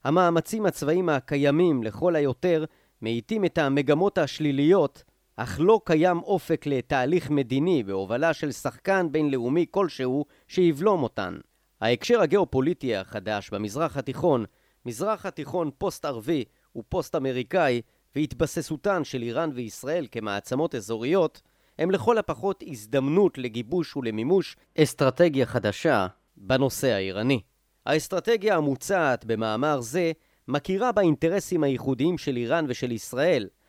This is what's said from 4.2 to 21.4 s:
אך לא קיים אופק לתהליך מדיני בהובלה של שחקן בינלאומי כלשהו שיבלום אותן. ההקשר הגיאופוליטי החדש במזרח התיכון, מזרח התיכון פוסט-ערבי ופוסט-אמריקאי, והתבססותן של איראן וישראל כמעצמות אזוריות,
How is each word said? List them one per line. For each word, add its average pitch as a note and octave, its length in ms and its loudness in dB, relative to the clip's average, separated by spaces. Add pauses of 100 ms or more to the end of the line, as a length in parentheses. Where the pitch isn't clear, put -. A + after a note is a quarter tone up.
אך G#2+ 240 -8
לא G3+ 260 6
קיים E3+ 320 2
אופק E3+ 480 -2
לתהליך C#3 640 0
מדיני C#3+ 540 2
בהובלה G2 500 -2
של D3 180 -6
שחקן F3+ 600 -2
בינלאומי C#3+ 600 0
כלשהו C#3+ 540 -2 (220)
שיבלום F3 560 2
אותן. F#2+ 340 -4 (440)
ההקשר B2 400 2
הגיאופוליטי C#3+ 720 0
החדש G2 540 -6
במזרח A2 480 -4
התיכון, C3+ 480 0 (400)
מזרח E3+ 400 -4
התיכון D#3 520 -6
פוסט-ערבי C#3+ 640 -4 (320)
ופוסט-אמריקאי, C3+ 1080 -2 (340)
והתבססותן D#3 880 -2
של B2 180 -8
איראן B2+ 320 -4
וישראל B2+ 580 -6
כמעצמות A#2 640 -4
אזוריות, A#2+ 680 -2 (380)